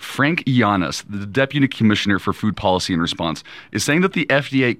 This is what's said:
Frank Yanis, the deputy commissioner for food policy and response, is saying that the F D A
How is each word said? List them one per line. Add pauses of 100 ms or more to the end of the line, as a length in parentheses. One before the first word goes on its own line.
Frank
Yanis,
the
deputy
commissioner
for
food
policy
and
response, (280)
is
saying
that
the
F
D
A